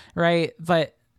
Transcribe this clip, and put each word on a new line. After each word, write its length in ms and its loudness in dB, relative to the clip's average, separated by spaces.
right? 460 0
But 340 0